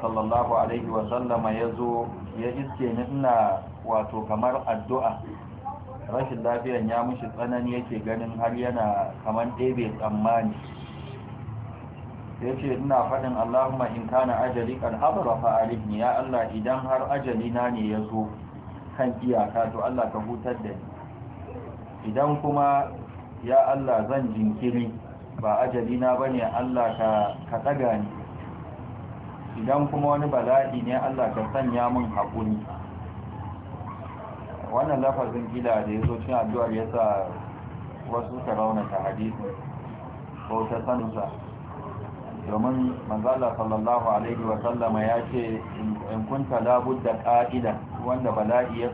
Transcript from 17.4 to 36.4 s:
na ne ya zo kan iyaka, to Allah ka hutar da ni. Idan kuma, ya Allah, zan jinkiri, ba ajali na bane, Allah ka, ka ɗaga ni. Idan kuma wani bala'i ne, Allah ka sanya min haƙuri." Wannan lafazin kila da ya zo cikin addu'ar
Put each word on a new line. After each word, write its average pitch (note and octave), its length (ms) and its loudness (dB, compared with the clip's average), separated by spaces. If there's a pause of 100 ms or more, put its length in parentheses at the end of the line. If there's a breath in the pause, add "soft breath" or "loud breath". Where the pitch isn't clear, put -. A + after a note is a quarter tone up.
na B2 160 2
ne A2+ 160 0
ya G#2+ 240 0
zo A2 160 0 (720)
kan B2 240 2
iyaka, A2+ 480 2
to A2 160 -6
Allah B2+ 240 0
ka A2 80 -4
hutar A#2 480 -4
da A2 80 -6
ni. - 100 -10 (1300)
Idan D3 320 2
kuma, C#3+ 480 4 (560)
ya C3 240 8
Allah, C3 400 4
zan B2+ 240 2
jinkiri, A2+ 560 2 (480)
ba A2 320 4
ajali A#2+ 320 0
na B2+ 160 6
bane, C3 240 2
Allah A#2 560 2
ka, A2 140 4 (340)
ka A#2 160 -4
ɗaga B2+ 400 2
ni. G#2 80 -4 (1500)
Idan C#3+ 260 4
kuma C#3+ 300 2
wani D3 80 2
bala'i C3 560 4
ne, A#2+ 160 0
Allah B2+ 340 2
ka A2 220 -2
sanya A#2+ 400 2
min A#2+ 160 2
haƙuri." G#2+ 480 0 (2250)
Wannan C3+ 320 2
lafazin B2 480 0
kila A#2 320 2
da G#2 80 -2
ya G#2+ 160 0
zo A#2 160 2
cikin B2+ 100 -2
addu'ar A2+ 380 2